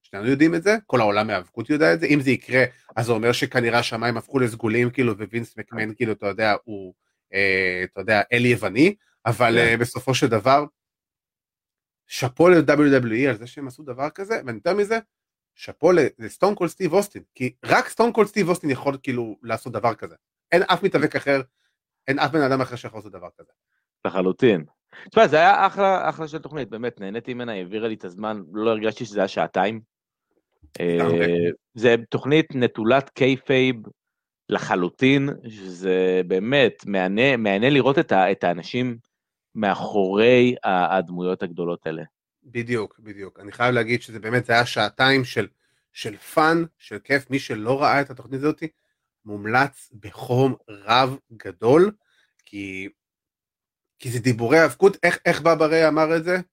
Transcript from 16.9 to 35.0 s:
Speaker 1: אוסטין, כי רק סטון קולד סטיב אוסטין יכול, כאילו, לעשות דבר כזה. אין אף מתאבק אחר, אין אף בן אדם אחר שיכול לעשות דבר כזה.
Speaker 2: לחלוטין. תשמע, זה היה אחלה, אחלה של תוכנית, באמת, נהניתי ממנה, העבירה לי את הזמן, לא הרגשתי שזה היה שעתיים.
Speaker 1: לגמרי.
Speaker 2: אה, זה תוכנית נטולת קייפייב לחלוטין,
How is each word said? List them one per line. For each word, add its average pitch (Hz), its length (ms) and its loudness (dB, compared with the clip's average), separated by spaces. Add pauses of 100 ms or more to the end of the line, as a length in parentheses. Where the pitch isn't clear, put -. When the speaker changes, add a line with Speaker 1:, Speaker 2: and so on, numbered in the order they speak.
Speaker 1:
אוסטין, 196 300 -2 (120)
כי 127 200 -6 (100)
רק 226 220 2
סטון 226 240 2
קולד 208 160 2
סטיב 185 220 -2
אוסטין 170 200 -2
יכול, 135 340 -2
כאילו, 120 400 -6
לעשות 117 300 -8
דבר 113 220 0
כזה. 82 200 -14 (360)
אין 175 120 4
אף 180 200 0
מתאבק 156 320 0
אחר, 139 260 0 (680)
אין 139 120 -2
אף 147 120 0
בן 156 100 0
אדם 135 200 0
אחר 123 140 -6
שיכול 110 220 -16
לעשות 101 140 -18
דבר 87 260 -18
כזה. - 140 -20 (540)
Speaker 2:
לחלוטין. 92 600 2 (440)
תשמע, 220 180 6
זה 147 100 2
היה 190 300 6
אחלה, 185 420 0
אחלה 151 180 -8
של 151 120 -12
תוכנית, 139 300 -10
באמת, 113 300 -8
נהניתי 113 340 -10
ממנה, 120 180 -10
העבירה 104 360 -6
לי 110 80 -4
את 101 100 -18
הזמן, 104 360 -8 (120)
לא 107 160 -2
הרגשתי 110 360 -4
שזה 101 140 -6
היה 98 80 2
שעתיים. 98 540 -2 (1000)
Speaker 1:
לגמרי. 85 420 0
Speaker 2:
אה, 87 280 0 (240)
זה 117 220 4 (140)
תוכנית 151 460 -2
נטולת 123 540 0
קייפייב 131 640 0 (760)
לחלוטין, 131 800 0 (200)